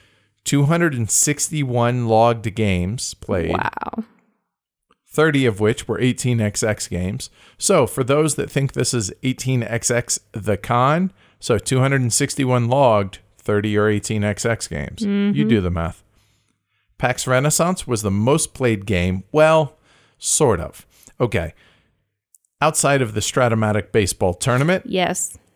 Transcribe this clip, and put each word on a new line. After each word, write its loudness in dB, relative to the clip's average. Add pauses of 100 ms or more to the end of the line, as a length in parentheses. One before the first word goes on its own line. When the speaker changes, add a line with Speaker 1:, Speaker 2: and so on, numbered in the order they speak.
(440)
Speaker 1:
two 0
hundred 2
and -2
sixty-one -2
logged 2
games -2
played. -4
Speaker 2:
Wow. -6 (1040)
Speaker 1:
Thirty 2
of 0
which 0
were -2
eighteen 0
X -2
X -2
games. -6 (300)
So 4
for -2
those 2
that -6
think -2
this -2
is -4
eighteen -2
X -4
X -2 (120)
the -2
con, 0 (280)
so 0
two 0
hundred 2
and -2
sixty-one 0
logged, 2 (180)
thirty 0
or 4
eighteen -2
X -2
X -2
games. -8
You -2
Speaker 2:
Mm-hmm. 0
Speaker 1:
do 4
the 0
math. -4 (920)
PAX -2
Renaissance 0
was -2
the -2
most 2
played 0
game. 0
Well, 4 (420)
sort 0
of. -12 (320)
Okay. -2 (1080)
Outside 2
of -4
the -4
Stratomatic 0
baseball 0
tournament, 0
Speaker 2:
Yes. -4 (180)